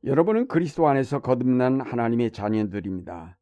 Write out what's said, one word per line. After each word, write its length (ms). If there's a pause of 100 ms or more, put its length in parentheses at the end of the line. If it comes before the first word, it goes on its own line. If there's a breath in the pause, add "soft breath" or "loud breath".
여러분은 420
그리스도 400
안에서 340
거듭난 600
하나님의 500
자녀들입니다. 1120